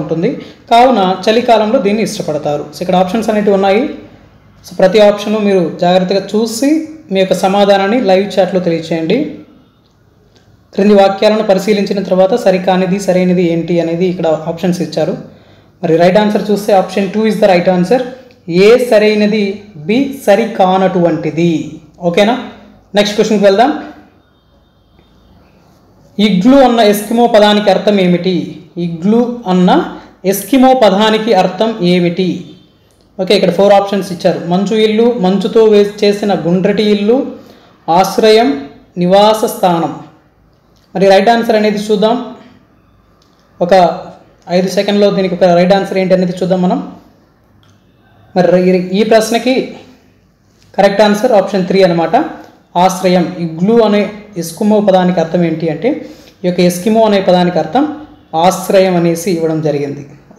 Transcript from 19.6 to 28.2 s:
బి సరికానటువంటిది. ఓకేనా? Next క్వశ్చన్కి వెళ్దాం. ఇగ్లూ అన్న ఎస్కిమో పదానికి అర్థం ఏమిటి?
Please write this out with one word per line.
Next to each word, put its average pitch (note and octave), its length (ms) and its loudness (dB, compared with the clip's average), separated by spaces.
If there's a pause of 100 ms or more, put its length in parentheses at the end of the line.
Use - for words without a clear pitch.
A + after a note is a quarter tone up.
బి G#3+ 500 -4
సరికానటువంటిది. F3 1500 0 (200)
ఓకేనా? G3+ 500 -2 (440)
Next G#3 220 -2
క్వశ్చన్కి G#3 280 0
వెళ్దాం. G3+ 400 2 (2250)
ఇగ్లూ G#3 400 4
అన్న A#3+ 220 4
ఎస్కిమో G#3+ 460 0
పదానికి G#3 440 2
అర్థం F#3+ 300 0
ఏమిటి? F3 640 -2 (120)